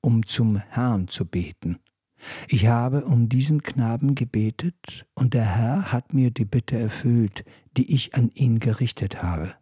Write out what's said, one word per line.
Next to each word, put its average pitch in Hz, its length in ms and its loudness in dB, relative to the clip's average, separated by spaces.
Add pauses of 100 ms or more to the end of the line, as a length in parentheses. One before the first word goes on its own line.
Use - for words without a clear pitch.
um 117 260 2
zum 110 300 2
Herrn 107 500 -2
zu - 180 -4
beten. 85 540 -6 (680)
Ich 110 200 2
habe 123 380 2
um 120 220 4
diesen 139 360 0
Knaben 131 500 0
gebetet, - 1000 -4
und 123 180 0
der 117 120 2
Herr 117 460 0
hat 123 220 -4
mir 131 160 4
die 113 160 -2
Bitte 113 320 -2
erfüllt, 117 680 0 (320)
die - 160 2
ich 135 220 0
an 120 220 2
ihn 117 240 2
gerichtet 110 640 -2
habe. 87 380 -4